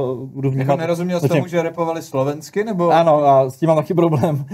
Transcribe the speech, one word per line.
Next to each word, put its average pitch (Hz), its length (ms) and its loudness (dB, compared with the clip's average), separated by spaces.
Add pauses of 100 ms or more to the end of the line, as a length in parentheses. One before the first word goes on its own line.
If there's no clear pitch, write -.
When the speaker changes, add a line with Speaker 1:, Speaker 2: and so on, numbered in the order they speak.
(240)
Speaker 1:
budu 135 240 -6
Speaker 2:
Jako 135 80 -4
Speaker 1:
vnímat, 139 220 0
Speaker 2:
nerozuměl 170 420 -4
jsi 147 80 2
Speaker 1:
protože 170 120 0
Speaker 2:
tomu, 175 80 -4
že 165 140 -2
rapovali 165 400 -4
slovensky, 147 600 -4
nebo? 180 260 0
Speaker 1:
Ano, 156 340 4
a 135 260 4
s - 60 -12
tím 160 100 -2
mám 160 100 4
taky 151 180 -2
problém. 156 600 2